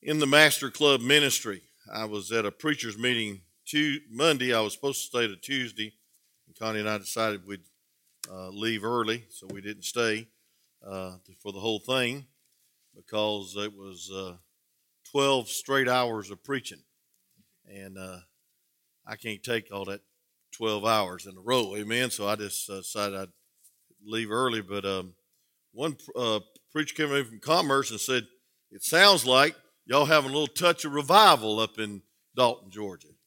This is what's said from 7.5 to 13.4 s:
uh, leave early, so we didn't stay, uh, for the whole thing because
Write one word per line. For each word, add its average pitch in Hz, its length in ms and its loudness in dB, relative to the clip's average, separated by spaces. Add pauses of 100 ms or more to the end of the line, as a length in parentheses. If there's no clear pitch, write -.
uh, 92 220 -16
leave 104 340 -4
early, 113 460 -2
so - 160 -20
we 98 160 -14
didn't 101 220 -14
stay, 113 460 -2 (560)
uh, 92 320 -12 (220)
for 101 140 -12
the 95 80 -12
whole 107 180 -4
thing 127 480 -4 (680)
because 104 600 -6